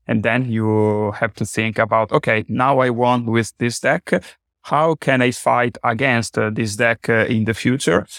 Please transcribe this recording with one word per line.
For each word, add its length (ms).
And 160
then 260
you 640
have 200
to 120
think 340
about, 320
"Okay, 360
now 320
I 120
won 340
with 320
this 220
deck. 320
How 340
can 260
I 100
fight 520
against, 540
uh, 120
this 280
deck, 320
uh, 160
in 180
the 100
future?" 540